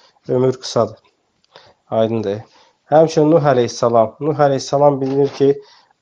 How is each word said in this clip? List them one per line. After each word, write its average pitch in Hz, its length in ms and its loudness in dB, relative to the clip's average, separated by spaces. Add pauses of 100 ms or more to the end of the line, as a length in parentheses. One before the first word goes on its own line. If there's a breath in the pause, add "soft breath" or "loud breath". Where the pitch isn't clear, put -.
(280 soft breath)
Ömür 127 300 0
qısadır. 113 400 -4 (920 soft breath)
Aydındır. 113 520 -2 (500 soft breath)
Həmçinin 156 400 4
Nuh 160 140 2
əleyhissalam. 117 720 0
Nuh 147 280 -4
əleyhissalam 139 560 0
bilinir 135 280 0
ki, 139 200 0 (520 loud breath)